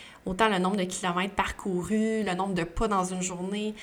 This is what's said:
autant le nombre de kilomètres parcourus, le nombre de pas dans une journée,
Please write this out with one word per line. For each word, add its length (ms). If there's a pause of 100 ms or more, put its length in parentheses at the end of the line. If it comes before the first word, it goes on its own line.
(260)
autant 220
le 120
nombre 180
de 80
kilomètres 500
parcourus, 880
le 100
nombre 200
de 100
pas 240
dans 160
une 180
journée, 600